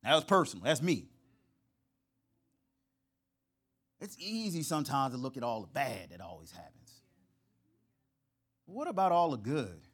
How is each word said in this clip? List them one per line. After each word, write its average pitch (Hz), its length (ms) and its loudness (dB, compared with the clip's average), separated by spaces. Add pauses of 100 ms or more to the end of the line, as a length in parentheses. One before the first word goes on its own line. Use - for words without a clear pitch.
That 135 100 6
was 156 100 6
personal. 139 400 4
That's 139 180 2
me. 160 260 0 (3000)
It's 202 180 -12
easy 202 440 -4
sometimes 135 520 0
to 127 40 -6
look 131 180 -6
at 120 80 -6
all 113 160 -2
the 87 80 -14
bad 113 420 -6
that 87 100 -18
always 85 300 -16
happens. - 520 -20 (1600)
What 254 220 -8
about 190 240 2
all 170 180 6
the 131 60 -2
good? 107 440 -4 (140)